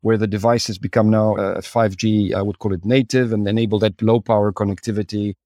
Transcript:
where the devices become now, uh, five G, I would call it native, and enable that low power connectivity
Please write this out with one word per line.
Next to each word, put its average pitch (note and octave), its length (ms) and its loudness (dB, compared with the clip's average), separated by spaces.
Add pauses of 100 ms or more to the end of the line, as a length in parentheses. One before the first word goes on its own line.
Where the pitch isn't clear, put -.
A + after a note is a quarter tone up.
where A2 160 2
the G#2+ 100 0
devices G#2+ 500 0
become G#2+ 320 2
now, G#2+ 280 2
uh, G2 240 -2
five G#2+ 340 -2
G, G#2+ 380 0
I G2 80 -2
would G2+ 180 -4
call G2 140 -4
it F2 100 -8
native, B2 480 0
and G#2 160 -2
enable G#2+ 320 0
that G#2 220 0
low A2+ 180 2
power G#2 320 0
connectivity G#2 840 -4 (100)